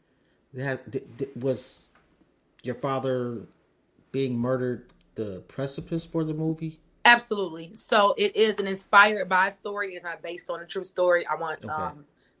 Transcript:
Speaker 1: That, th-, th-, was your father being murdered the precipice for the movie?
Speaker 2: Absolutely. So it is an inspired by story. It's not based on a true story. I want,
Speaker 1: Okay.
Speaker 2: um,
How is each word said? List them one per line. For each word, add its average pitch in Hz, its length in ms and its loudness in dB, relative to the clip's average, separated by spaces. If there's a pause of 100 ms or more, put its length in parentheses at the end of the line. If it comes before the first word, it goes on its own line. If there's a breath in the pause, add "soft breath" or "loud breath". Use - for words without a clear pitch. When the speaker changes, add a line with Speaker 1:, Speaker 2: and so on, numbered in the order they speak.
(540)
Speaker 1:
That, 127 380 -6
th-, 127 120 -4 (140)
th-, 135 180 -6
was 123 540 -4 (720)
your 120 140 -6
father 127 720 -2 (640)
being 131 260 -2
murdered 123 560 -2 (220)
the 101 320 -6
precipice 160 580 -6
for 165 180 -2
the 156 120 -4
movie? 160 440 -4 (260)
Speaker 2:
Absolutely. 190 680 2
So 202 460 4
it 202 160 0
is 214 240 4
an 196 80 -2
inspired 202 600 6
by 185 220 2
story. 202 460 -6
It's 175 80 -12
not 165 180 -10
based 170 300 -10
on 170 100 -6
a 170 60 -16
true 190 160 -6
story. 175 420 2
I 156 80 -4
want, 156 320 -6
Speaker 1:
Okay. 151 80 -8
Speaker 2:
um, 147 320 -8 (340)